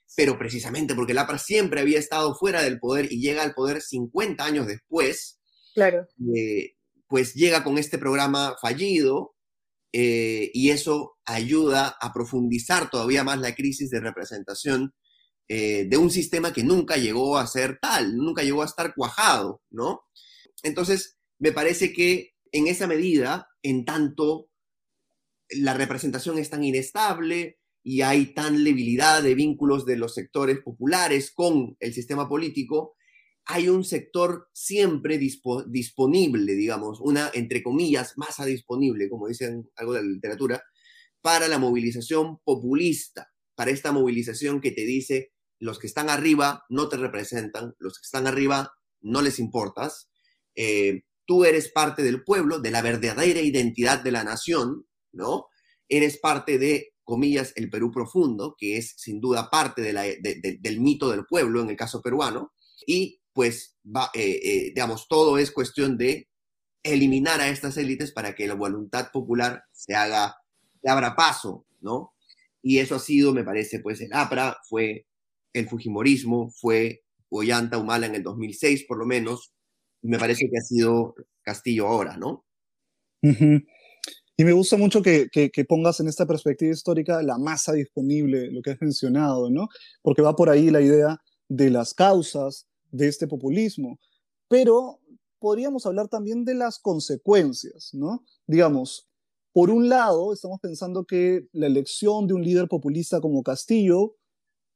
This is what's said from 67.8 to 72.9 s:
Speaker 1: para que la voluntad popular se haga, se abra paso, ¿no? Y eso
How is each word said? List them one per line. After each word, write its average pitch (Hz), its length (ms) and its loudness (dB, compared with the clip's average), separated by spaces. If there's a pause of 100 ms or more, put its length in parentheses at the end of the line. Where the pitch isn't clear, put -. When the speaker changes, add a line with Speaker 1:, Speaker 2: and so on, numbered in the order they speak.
Speaker 1:
para 104 240 -8
que 104 120 -4
la 101 80 -6
voluntad 104 560 -6
popular 120 600 -2
se - 240 -8
haga, 104 400 0 (460)
se 131 80 0
abra 131 260 0
paso, 127 500 0 (160)
¿no? 123 320 -6 (480)
Y 135 180 4
eso 135 160 0